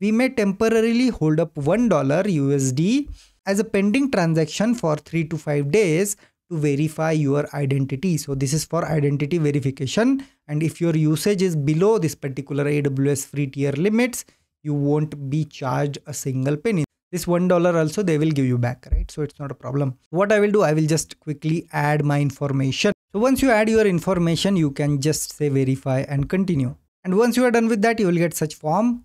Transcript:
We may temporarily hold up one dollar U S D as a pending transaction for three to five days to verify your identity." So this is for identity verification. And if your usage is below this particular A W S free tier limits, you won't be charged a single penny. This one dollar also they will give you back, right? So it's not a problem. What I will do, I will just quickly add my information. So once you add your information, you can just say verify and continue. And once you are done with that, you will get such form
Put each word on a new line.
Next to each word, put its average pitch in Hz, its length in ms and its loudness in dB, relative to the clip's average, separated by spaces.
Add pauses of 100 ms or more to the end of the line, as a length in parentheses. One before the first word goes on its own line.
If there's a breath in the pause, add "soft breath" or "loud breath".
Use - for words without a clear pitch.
We 208 100 0
may 247 200 2
temporarily 226 800 0
hold 156 300 0
up 165 180 -2
one 185 320 2
dollar 151 380 2
U 143 260 0
S 135 200 0
D 226 360 0 (380 loud breath)
as 196 140 0
a 214 40 2
pending 214 460 0
transaction 165 640 0
for 156 220 -2
three 165 300 -4
to 165 120 -6
five 147 320 -2
days 190 460 2 (340 soft breath)
to 165 80 -4
verify 156 540 0
your 147 420 0
identity." 139 600 -2
So 139 180 -4
this 135 180 -2
is 156 120 -2
for 165 200 -2
identity 147 540 0
verification. 147 840 0 (240 loud breath)
And 151 140 -4
if 156 180 -4
your 170 160 0
usage 160 460 2
is 185 120 0
below 156 440 2
this 165 160 -2
particular 139 520 -6
A 147 140 0
W 139 300 0
S 139 140 -2
free 143 220 -4
tier 139 260 -4
limits, 220 520 0 (400 soft breath)
you 147 100 -2
won't 147 560 -2
be 151 140 -2
charged 139 640 -4
a 139 80 -12
single 135 420 -2
penny. 170 280 0 (280)
This 175 140 -6
one 175 200 2
dollar 175 320 4
also 160 240 0
they 160 160 0
will 156 120 2
give 139 160 0
you 123 120 2
back, 120 320 -4
right? - 200 0
So 151 120 -8
it's - 160 -8
not 139 140 -10
a - 20 -10
problem. 131 440 -4 (120)
What 202 220 2
I 208 80 4
will 208 100 2
do, 202 120 2
I 151 100 4
will 156 140 2
just - 340 -2
quickly 156 500 -4
add 151 340 0
my 143 160 0
information. 135 720 -2 (200)
So 196 80 -4
once 254 220 2
you 269 80 4
add 220 180 4
your 220 180 4
information, 175 680 0
you 156 140 2
can 147 280 0
just 147 380 -2
say 147 140 -2
verify 135 580 0
and 143 180 -2
continue. 165 480 0 (300)
And 185 140 0
once 240 180 2
you 254 80 2
are 240 60 4
done 226 180 2
with 220 140 0
that, 226 180 2
you 196 60 2
will 175 80 2
get 170 180 0
such - 220 -4
form 220 500 -2